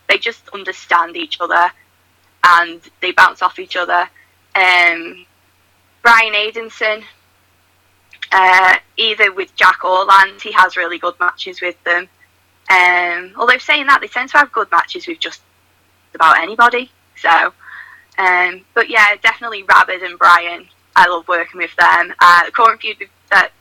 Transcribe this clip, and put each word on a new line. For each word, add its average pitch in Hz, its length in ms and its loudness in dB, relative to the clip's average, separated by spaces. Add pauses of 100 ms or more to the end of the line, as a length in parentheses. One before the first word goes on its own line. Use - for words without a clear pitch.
They 196 100 0
just - 320 -12
understand 180 680 -6
each - 240 -12
other, 175 320 -2 (720)
and 170 360 2 (200)
they 180 100 -6
bounce 180 320 0
off 180 160 -4
each 185 180 -14
other. 175 320 -2 (460)
Um, 180 720 0 (760)
Brian 226 320 4
Aidenson, 220 680 -6 (1300)
uh, 185 460 4 (200)
either 214 360 -2
with 185 240 -10
Jack 185 280 0
or 185 200 0
Lance, 196 380 2
he 214 100 -12
has 185 240 2
really 170 220 -6
good 175 200 -6
matches 180 420 -6
with 180 220 -8
them. 175 260 -4 (640)
Um, 180 680 0
although 247 220 0
saying 294 300 -4
that, 269 120 2
they 208 60 -10
tend 254 240 -10
to 302 80 2
have 285 140 0
good 208 180 -4
matches 170 380 -4
with 165 100 -12
just - 220 -12 (760)
about - 240 4
anybody. 233 500 0 (280)
So, - 360 0 (640)
um, 180 440 -2 (140)
but 226 140 -2
yeah, 208 320 0
definitely 226 440 -4
Rabid 185 400 2
and 175 160 -12
Brian. 175 480 0 (260)
I 180 140 4
love 170 180 -6
working 175 320 -4
with 170 160 -8
them. 170 460 0
Uh, 175 260 6
the - 60 -12
current 226 280 2
feud 220 200 -10
with, 196 80 -14 (240)
uh, 190 160 2 (120)